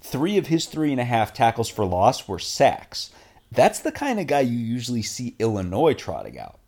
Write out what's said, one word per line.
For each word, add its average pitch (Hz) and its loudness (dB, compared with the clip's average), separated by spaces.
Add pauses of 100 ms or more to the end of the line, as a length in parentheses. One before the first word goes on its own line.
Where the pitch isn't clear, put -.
Three 170 -2
of 156 0
his 160 0
three 156 -2
and 127 0
a 120 0
half 117 0
tackles 113 0
for 107 -2
loss 92 2
were 90 -4
sacks. - 0 (400)
That's 202 4
the 311 -4
kind 277 -2
of 170 -4
guy 143 2
you 120 0
usually 120 -2
see - -8
Illinois 107 2
trotting 62 -8
out, 50 -16